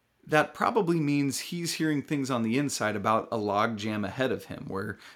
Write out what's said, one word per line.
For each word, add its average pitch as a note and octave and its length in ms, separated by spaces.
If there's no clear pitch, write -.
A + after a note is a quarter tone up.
that D3+ 260
probably F3 460
means C#3+ 400
he's E3+ 360
hearing D#3 260
things C#3 280
on A#2+ 140
the A2+ 140
inside A2+ 400
about A2 340
a A#2 60
logjam G#2+ 680
ahead A#2+ 280
of F#2+ 120
him, - 220
where G2 300